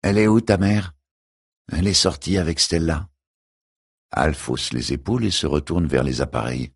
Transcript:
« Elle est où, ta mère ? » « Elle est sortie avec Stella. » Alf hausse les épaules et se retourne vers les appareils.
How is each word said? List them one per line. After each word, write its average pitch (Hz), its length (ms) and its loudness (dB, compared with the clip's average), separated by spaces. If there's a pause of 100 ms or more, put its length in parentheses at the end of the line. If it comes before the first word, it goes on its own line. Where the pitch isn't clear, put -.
« - 0 -
Elle 101 140 2
est 107 120 6
où, 110 120 6
ta 104 180 2
mère ? » « 101 360 0 (760)
Elle 87 160 2
est 98 40 2
sortie 90 460 0
avec 82 220 -2
Stella. » 82 480 0 (1040)
Alf 73 360 -2
hausse 64 240 -4
les 62 200 -4
épaules 110 320 -2
et 95 80 0
se - 160 -2
retourne 76 400 0
vers 65 160 2
les 65 160 -2
appareils. 64 560 -4